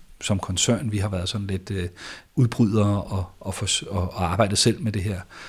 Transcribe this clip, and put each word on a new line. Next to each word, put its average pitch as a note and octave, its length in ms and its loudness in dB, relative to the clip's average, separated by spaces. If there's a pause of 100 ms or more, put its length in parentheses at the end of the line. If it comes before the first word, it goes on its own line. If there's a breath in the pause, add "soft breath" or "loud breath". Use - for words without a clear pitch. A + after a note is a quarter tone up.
(220)
som G2 180 0
koncern. A2+ 520 0
Vi G#2 60 0
har G2+ 120 0
været F2 200 -2
sådan G2+ 180 -4
lidt, F#2+ 240 -4
øh, F#2 160 -4 (480 loud breath)
udbrydere G#2 680 4
og, F#2+ 220 -4 (140)
og F#2+ 140 -8
fors-, - 280 -2
og, F#2+ 200 -2 (120)
og F2 180 0
arbejdet G2 260 2
selv - 240 4
med A2 100 -2
det G2 120 -2
her, F#2 180 -4 (280 loud breath)